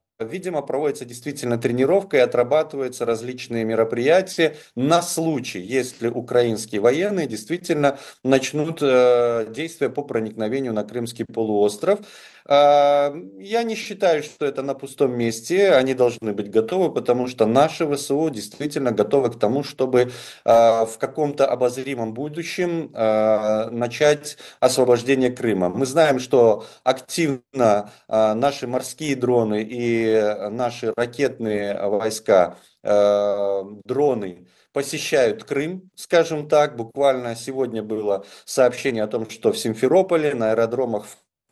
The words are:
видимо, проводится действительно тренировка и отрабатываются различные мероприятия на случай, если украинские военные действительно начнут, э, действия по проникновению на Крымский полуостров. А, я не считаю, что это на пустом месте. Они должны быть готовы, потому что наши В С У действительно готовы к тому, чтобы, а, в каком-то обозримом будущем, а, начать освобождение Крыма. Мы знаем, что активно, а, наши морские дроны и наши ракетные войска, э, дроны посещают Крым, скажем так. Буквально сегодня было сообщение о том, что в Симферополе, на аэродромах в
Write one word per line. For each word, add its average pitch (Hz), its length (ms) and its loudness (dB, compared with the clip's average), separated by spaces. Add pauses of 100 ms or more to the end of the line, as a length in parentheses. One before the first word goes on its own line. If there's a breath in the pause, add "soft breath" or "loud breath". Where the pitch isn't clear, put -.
(180)
видимо, 156 440 -6
проводится 143 420 -4
действительно 120 540 -6
тренировка 135 600 0
и 131 40 6
отрабатываются 127 840 0
различные 117 600 -6
мероприятия 143 920 0 (200 loud breath)
на 151 260 2
случай, 160 580 -4
если 120 480 -4
украинские 120 720 -2
военные 151 480 2
действительно 147 720 -2 (260 loud breath)
начнут, 147 580 0
э, 123 680 4
действия 139 400 -6
по 123 140 -6
проникновению 113 680 -4
на 104 120 -4
Крымский 117 400 -8
полуостров. 107 760 0 (480 loud breath)
А, 143 640 6 (280)
я 214 240 -2
не 226 100 -4
считаю, 185 480 0
что - 240 -8
это 139 160 -4
на 139 140 -6
пустом 131 420 -2
месте. 143 540 0
Они 131 240 4
должны 113 360 0
быть 101 200 -6
готовы, 160 420 2
потому 123 340 0
что 117 200 0
наши 151 400 2
В 143 100 -2
С - 140 -8
У 156 180 0
действительно 139 600 -6
готовы 113 400 2
к 120 80 -16
тому, 131 240 0
чтобы, 127 480 0 (340 loud breath)
а, 117 400 6
в - 140 -10
каком-то 139 480 -2
обозримом 123 680 -2
будущем, 165 800 -6
а, 110 800 2
начать 147 680 0 (220 loud breath)
освобождение 127 720 4
Крыма. 98 380 0
Мы 127 180 -2
знаем, 143 320 2
что 113 460 4 (180 loud breath)
активно, 127 1080 0 (180 loud breath)
а, 110 280 2
наши 135 320 -2
морские 131 480 -4
дроны 117 520 0
и 117 380 -2 (460)
наши 117 440 -4
ракетные 117 840 -4
войска, 101 760 2 (260 loud breath)
э, 101 800 2 (220)
дроны 113 600 -2 (260 soft breath)
посещают 139 720 -2
Крым, 160 520 -6
скажем 160 520 0
так. 147 280 2
Буквально 123 600 -2
сегодня 120 460 -6
было 104 420 -4 (220 loud breath)
сообщение 123 580 0
о 107 40 -2
том, 113 200 -6
что - 240 -2
в - 60 -6
Симферополе, 151 800 2
на 110 160 0
аэродромах 113 540 -2
в - 120 -20 (340)